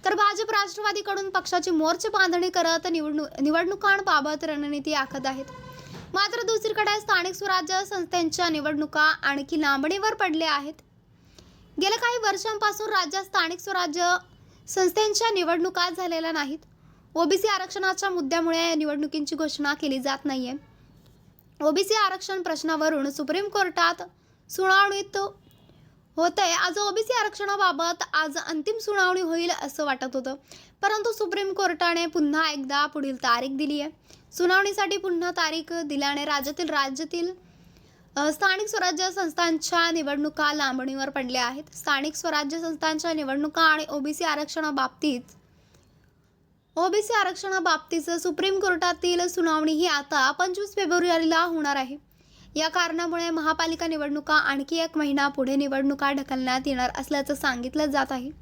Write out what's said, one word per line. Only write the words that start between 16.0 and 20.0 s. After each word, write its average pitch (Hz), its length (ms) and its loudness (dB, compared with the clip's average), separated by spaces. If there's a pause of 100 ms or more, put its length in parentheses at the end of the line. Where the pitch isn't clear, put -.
नाहीत. 294 260 -2 (560)
ओबीसी 339 340 2
आरक्षणाच्या 381 640 0
मुद्द्यामुळे 330 580 0
या 330 60 2
निवडणुकींची 302 600 -2
घोषणा 294 380 -2
केली 285 240 -2
जात 269 260 -2